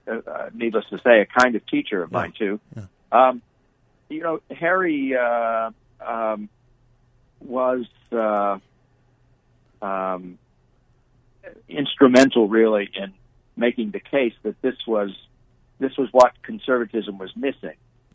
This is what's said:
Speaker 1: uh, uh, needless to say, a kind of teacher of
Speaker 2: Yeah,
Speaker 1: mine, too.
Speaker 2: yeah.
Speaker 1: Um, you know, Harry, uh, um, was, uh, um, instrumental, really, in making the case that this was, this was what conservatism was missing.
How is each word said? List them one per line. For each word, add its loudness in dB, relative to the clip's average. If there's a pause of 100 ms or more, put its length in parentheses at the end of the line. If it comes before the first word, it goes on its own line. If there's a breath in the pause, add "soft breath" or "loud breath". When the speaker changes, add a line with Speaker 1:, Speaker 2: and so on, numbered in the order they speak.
Speaker 1:
uh, -10
uh, -10
needless -2
to -8
say, 8
a 0
kind 4
of -8
teacher -4
of -10
Speaker 2:
Yeah, -2
Speaker 1:
mine, -6
too. -4 (160)
Speaker 2:
yeah. -14 (280)
Speaker 1:
Um, 4 (680)
you -10
know, -4 (100)
Harry, 0
uh, 0 (360)
um, -4 (920)
was, -2 (260)
uh, -2 (1200)
um, -6 (1300)
instrumental, 4
really, 2
in -10 (420)
making -2
the -8
case -2
that -8
this -2 (100)
was, -2 (680)
this -4
was -2
what 8 (100)
conservatism -4
was -14
missing. -8 (380)